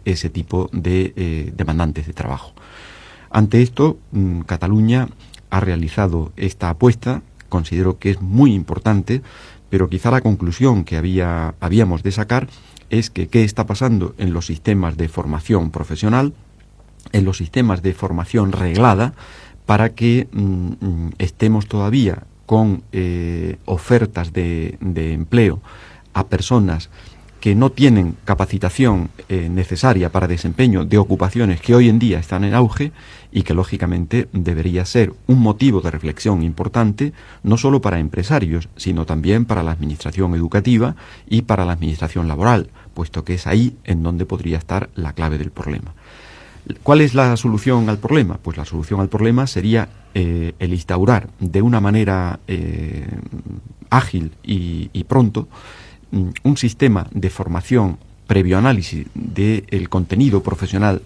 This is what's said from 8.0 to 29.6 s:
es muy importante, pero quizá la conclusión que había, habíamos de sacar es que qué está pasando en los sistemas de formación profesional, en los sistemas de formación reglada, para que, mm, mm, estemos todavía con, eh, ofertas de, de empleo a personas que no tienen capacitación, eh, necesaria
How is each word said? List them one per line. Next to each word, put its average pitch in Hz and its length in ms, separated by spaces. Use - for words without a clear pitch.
es 95 120
muy 110 320
importante, 104 680
pero 92 220
quizá 92 200
la 123 120
conclusión 101 600
que 82 140
había, 85 640
habíamos 90 420
de 98 100
sacar 120 360
es 113 220
que 82 180
qué 113 160
está 107 220
pasando 107 500
en 92 160
los 85 140
sistemas 82 500
de 82 140
formación 80 600
profesional, 104 600
en 98 140
los 92 100
sistemas 95 460
de 92 100
formación 92 580
reglada, 98 600
para 107 240
que, 120 420
mm, 104 80
mm, 85 380
estemos 107 480
todavía 107 560
con, 110 360
eh, 85 720
ofertas 95 640
de, 85 480
de 80 320
empleo 82 480
a - 140
personas 95 600
que 104 140
no 131 160
tienen 110 540
capacitación, 95 840
eh, 87 200
necesaria 90 640